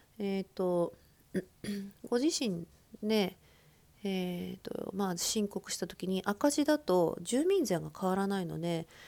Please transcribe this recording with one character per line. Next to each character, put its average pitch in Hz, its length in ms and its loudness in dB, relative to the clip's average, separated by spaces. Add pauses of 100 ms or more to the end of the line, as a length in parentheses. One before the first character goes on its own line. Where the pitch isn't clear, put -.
(180)
え 196 220 -2
っ 190 40 -6 (100)
と、 175 400 0 (560)
<clears throat> 202 580 -10
ご 240 100 2
自 269 80 2
身 220 400 0 (360)
で、 214 340 2 (640)
え 185 540 -2
っ - 60 -20
と、 - 320 -6
ま 190 160 0
あ、 175 60 -2
申 208 300 0
告 - 240 -8
し - 60 -4
た 180 100 -4
時 - 220 -6
に 185 160 0
赤 208 260 2
字 294 140 2
だ 302 140 4
と - 420 4
住 240 240 0
民 370 200 4
税 180 140 0
が 156 200 -6
変 185 100 0
わ 185 80 2
ら 196 100 2
な 196 140 0
い 175 60 -4
の 156 120 -6
で、 165 300 -2 (200)